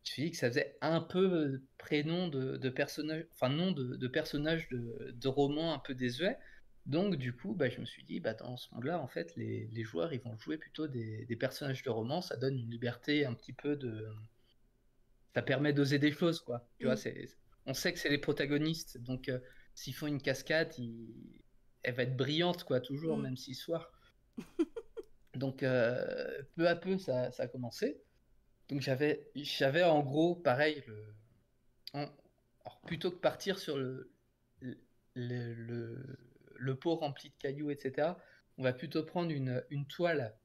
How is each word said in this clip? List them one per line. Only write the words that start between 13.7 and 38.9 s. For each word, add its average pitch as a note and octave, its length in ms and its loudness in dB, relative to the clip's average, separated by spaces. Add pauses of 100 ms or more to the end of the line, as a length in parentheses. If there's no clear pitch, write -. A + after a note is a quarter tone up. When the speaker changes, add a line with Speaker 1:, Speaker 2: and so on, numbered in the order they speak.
Speaker 1:
de, A2 320 -6 (1300)
ça A#2+ 60 4
permet C#3+ 320 4
d'oser C#3+ 260 6
des D3 120 6
choses, E3 300 2
quoi. » - 280 -6 (100)
Tu C3+ 80 -6
vois, B2+ 80 6
Speaker 2:
Mmh. - 20 -4
Speaker 1:
c'est, - 300 -6 (380)
on C3+ 80 -2
sait F3 200 0
que - 60 -8
c'est D#3 100 0
les C#3+ 80 6
protagonistes, D3 800 0
donc, B2 320 -4
heu, B2+ 120 -2 (340)
s'ils - 200 -8
font D3+ 120 -4
une D3 140 0
cascade, D#3+ 560 2
ils, A#2 640 -12 (420)
elle B2 120 0
va B2 80 2
être C3 140 0
brillante, D#3+ 460 2
quoi, B2+ 180 2
toujours, D3+ 360 -2
Speaker 2:
Mmh. - 20 0
Speaker 1:
même C3 180 -2
s'ils - 180 -10
se - 100 -12
foirent. E3 260 -4 (460)
Speaker 2:
<laughs> - 340 -2 (640)
Speaker 1:
Donc, C3 280 -2
heu, B2+ 920 2
peu E3 120 4
à E3+ 80 6
peu, F#3 220 0
ça, B2+ 340 0
ça - 120 -4
a A#2+ 40 -2
commencé. B2+ 540 -4 (680)
Donc C#3 120 -2
j'avais, C#3 540 2
j'avais C#3+ 480 4
en D#3 200 8
gros, D#3 320 4
pareil, D3 520 4
le, G#2+ 180 -12 (880)
en, C#3+ 80 -4 (640)
alors - 200 -16
plutôt F3 260 -2
que F3+ 60 -10
partir F3+ 420 0
sur C#3+ 180 -2
le, C3 360 -4 (480)
le, B2+ 160 -10 (380)
le, A#2+ 400 -4
le, A#2 600 -8 (400)
le C3 200 0
pot E3 200 2
rempli C#3+ 320 -4
de - 100 -20
cailloux, D3 320 -2
et C#3+ 80 -2
cetera, D3 400 0 (380)
on B2+ 60 -4
va B2+ 100 4
plutôt D#3 320 -2